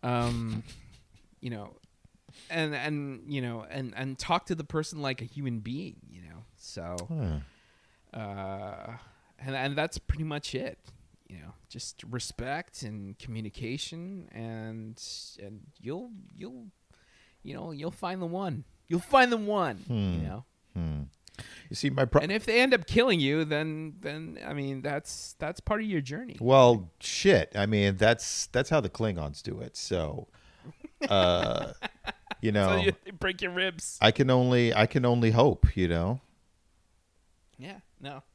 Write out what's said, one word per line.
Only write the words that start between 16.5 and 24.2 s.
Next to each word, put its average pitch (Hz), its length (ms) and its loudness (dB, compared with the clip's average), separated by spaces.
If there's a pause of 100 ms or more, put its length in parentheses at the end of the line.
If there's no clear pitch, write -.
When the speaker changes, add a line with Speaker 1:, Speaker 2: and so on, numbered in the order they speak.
Speaker 1:
you - 120 -14
know, 165 180 -12
you'll 151 180 -8
find 185 320 -8
the 170 40 -4
one. 170 380 -6 (240)
You'll 170 120 2
find 254 300 6
the 233 60 2
one, 202 420 0 (100)
you 123 60 0
Speaker 2:
Hmm. 90 300 0
Speaker 1:
know? 101 200 -8 (300)
Speaker 2:
Hmm. 80 260 -2 (680)
You - 80 -10
see, 143 140 -2
my 135 140 2
pro- 139 180 6
Speaker 1:
And 160 80 -2
if 214 160 -2
they 233 140 4
end 262 140 6
up 190 120 0
killing 233 320 4
you, 151 260 2
then, 156 560 -4
then, 151 460 -10